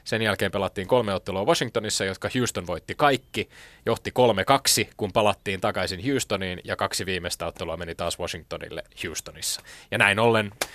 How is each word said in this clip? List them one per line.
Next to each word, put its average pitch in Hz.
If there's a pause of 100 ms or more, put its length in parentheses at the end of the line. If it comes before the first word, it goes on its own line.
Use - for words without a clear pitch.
sen 113
jälkeen 101
pelattiin 95
kolme 113
ottelua 95
Washingtonissa, 113
jotka 95
Houston 107
voitti 87
kaikki, 131 (360)
johti 113
kolme 110
kaksi, -
kun 101
palattiin 101
takaisin 95
Houstoniin, 95
ja 98
kaksi 98
viimeistä 85
ottelua 82
meni 85
taas 85
Washingtonille 82 (200)
Houstonissa. - (300)
Ja 104
näin 101
ollen 110 (240)